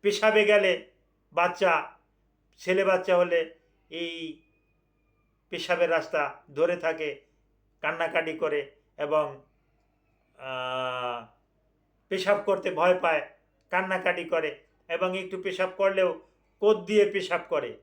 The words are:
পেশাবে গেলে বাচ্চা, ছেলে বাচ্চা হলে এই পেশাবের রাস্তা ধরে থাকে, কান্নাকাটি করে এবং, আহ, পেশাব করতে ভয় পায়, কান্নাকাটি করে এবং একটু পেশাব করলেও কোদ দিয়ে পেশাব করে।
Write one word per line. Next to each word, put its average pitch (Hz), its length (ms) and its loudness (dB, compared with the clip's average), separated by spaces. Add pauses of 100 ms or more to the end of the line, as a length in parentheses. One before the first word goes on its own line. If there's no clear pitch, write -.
পেশাবে 214 480 4
গেলে 196 220 6 (600)
বাচ্চা, 175 400 2 (880)
ছেলে 185 300 0
বাচ্চা 185 300 2
হলে 170 200 2 (500)
এই 165 220 -8 (1400)
পেশাবের 170 460 0
রাস্তা 151 260 -2 (360)
ধরে 175 260 2
থাকে, 160 240 -2 (720)
কান্নাকাটি 160 600 -2
করে 147 180 0 (440)
এবং, 151 220 0 (1120)
আহ, 127 800 -6 (920)
পেশাব 196 280 0 (100)
করতে 190 200 0 (100)
ভয় 180 260 4
পায়, 156 180 2 (500)
কান্নাকাটি 180 600 -2
করে 156 180 0 (380)
এবং 170 200 -2 (140)
একটু 185 220 -10
পেশাব 185 260 -2 (100)
করলেও 190 300 4 (520)
কোদ 214 140 4 (120)
দিয়ে 208 160 6 (100)
পেশাব 180 280 -2 (100)
করে। 127 180 -2 (120)